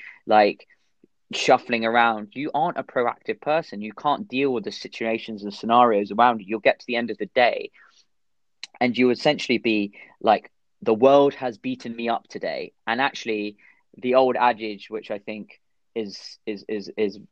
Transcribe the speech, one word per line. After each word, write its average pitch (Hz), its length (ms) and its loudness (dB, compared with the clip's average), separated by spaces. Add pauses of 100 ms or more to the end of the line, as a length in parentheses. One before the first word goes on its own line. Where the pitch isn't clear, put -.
(260)
like, 107 420 4 (680)
shuffling 120 520 0
around. 113 480 2
You 139 200 -10
aren't 165 240 -2
a - 60 -8
proactive 117 580 -4
person. 151 400 -4
You 107 120 -12
can't 139 340 -4
deal 131 260 -2
with 110 100 -4
the 104 80 -8
situations 113 720 -8
and 101 100 -8
scenarios 113 580 4
around 117 280 4
you. 95 80 -14
You'll 107 120 -4
get - 200 2
to - 80 -20
the 120 80 -4
end 117 160 -4
of 101 60 -8
the 104 80 -6
day - 460 0 (1080)
and 123 180 0
you 127 120 4
essentially 127 480 0
be 104 360 -2 (280)
like, 107 300 2 (300)
"The 113 120 0
world 139 420 6
has 123 220 -8
beaten 123 380 -10
me 117 140 -4
up - 180 -4
today." 82 460 -10 (120)
And 117 160 -2
actually, 107 560 -4 (400)
the 127 180 0
old 127 200 4
adage, 110 540 -2
which 107 220 -10
I 104 80 -6
think 104 420 -14 (340)
is, 104 500 -10
is, 101 220 -10
is, 101 300 -8
is, 104 220 -2 (120)